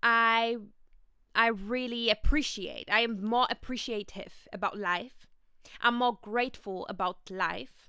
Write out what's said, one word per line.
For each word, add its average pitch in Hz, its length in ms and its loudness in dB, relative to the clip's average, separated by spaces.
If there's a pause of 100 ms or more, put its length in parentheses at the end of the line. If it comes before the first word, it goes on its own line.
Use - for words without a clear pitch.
I, 233 580 4 (760)
I 233 140 6
really 233 600 -2
appreciate, 190 840 2
I 214 100 4
am 226 240 -2
more 233 260 2
appreciative - 1000 -8
about 196 260 -4
life. 185 480 -4 (540)
I'm 240 160 4
more 240 260 2
grateful 214 680 -4
about 185 300 -4 (100)
life. 185 600 -6